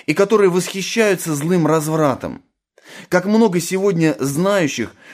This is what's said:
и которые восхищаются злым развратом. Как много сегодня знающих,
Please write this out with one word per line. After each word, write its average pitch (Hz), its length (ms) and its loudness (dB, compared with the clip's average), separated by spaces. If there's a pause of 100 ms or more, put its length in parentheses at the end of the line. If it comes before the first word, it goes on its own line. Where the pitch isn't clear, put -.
и 156 80 -2
которые 196 340 4
восхищаются 180 840 -2
злым 160 320 0
развратом. 151 760 -2 (680)
Как 180 160 0
много 208 340 2
сегодня 170 580 0
знающих, 139 760 -2 (200)